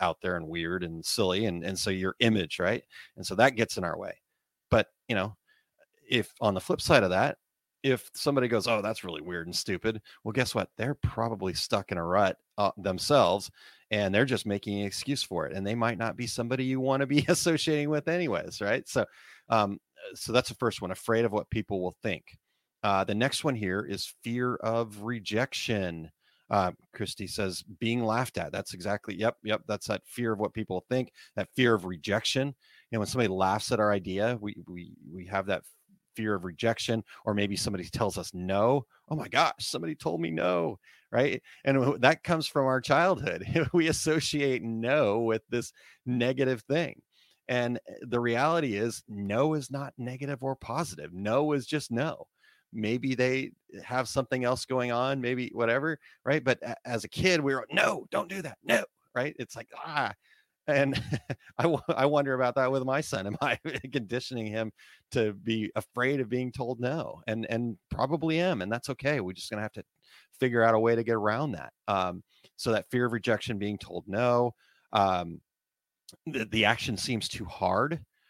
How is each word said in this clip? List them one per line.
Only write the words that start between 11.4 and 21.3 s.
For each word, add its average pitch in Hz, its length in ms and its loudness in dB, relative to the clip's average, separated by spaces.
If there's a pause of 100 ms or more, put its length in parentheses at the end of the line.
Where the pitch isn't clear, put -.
stuck - 380 -2
in 92 60 -2
a 85 60 -2
rut, 92 340 4 (200)
uh, 101 200 2
themselves, 98 720 2 (400)
and 101 220 2
they're 107 120 4
just 123 220 0
making 101 340 -2
an 101 60 -2
excuse 135 360 -4
for 82 240 -4
it. - 80 -8
And 98 120 -6
they 104 80 0
might 117 240 0
not 113 180 -4
be 123 100 -6
somebody 120 380 -4
you 131 160 -2
wanna 135 260 2
be 143 180 4
<laughs> - 40 2
associating 156 640 2
with 147 180 0
anyways, 120 540 -2
right? 107 260 0
So, 120 160 2 (460)
um, 104 280 2 (360)
so - 180 -8
that's 123 160 4
the 113 80 -10
first 117 260 -2
one, 90 80 -4
afraid 113 360 0
of 104 60 -2